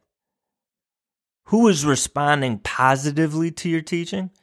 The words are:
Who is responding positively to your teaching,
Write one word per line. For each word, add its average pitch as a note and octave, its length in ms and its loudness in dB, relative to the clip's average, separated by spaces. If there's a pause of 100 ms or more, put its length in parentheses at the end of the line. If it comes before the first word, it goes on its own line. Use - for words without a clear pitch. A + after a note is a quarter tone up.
(1400)
Who A3+ 240 4
is D3+ 160 2
responding C#3+ 720 0
positively D3 960 0
to - 160 -8
your E3 120 -2
teaching, F3 500 -6 (120)